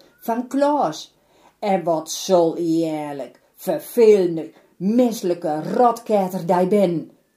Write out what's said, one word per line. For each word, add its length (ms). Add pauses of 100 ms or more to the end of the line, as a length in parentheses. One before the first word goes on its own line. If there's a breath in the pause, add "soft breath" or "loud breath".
(200 soft breath)
van 280
Klaas. 720 (420 soft breath)
"En 240
wat 280
zal 460
ie 280
eigenlijk, 560 (140)
vervelende, 960 (260 soft breath)
misselijke 960
rotketter 720
die 220
ben," 440 (260)